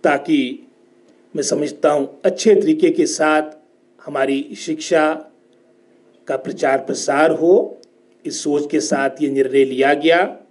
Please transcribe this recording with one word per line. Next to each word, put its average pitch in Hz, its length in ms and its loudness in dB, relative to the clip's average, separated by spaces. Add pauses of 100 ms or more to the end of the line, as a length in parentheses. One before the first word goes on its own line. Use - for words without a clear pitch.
ताकि 143 600 -2 (680)
मैं 147 100 -6
समझता 147 480 -2
हूँ 143 180 -2 (160)
अच्छे 190 300 4
तरीके 160 340 2
के 156 160 0
साथ 156 500 -2 (460)
हमारी 139 420 -2 (140)
शिक्षा 156 560 -2 (1120)
का 135 100 -4
प्रचार - 420 -2
प्रसार 143 540 0
हो। 170 460 2 (460)
इस - 180 -10
सोच 147 280 -2
के 151 100 0
साथ 139 400 -2
ये 143 80 0
निर्णय 135 360 2
लिया 131 300 2
गया। 165 420 2 (140)